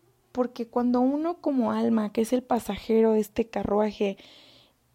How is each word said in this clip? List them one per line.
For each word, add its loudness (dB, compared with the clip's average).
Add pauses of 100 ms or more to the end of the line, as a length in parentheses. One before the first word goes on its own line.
(300)
porque -4
cuando 0
uno 0
como 0
alma, 0
que 0
es -2
el 0
pasajero 2
de 2
este -2
carruaje, -2 (800)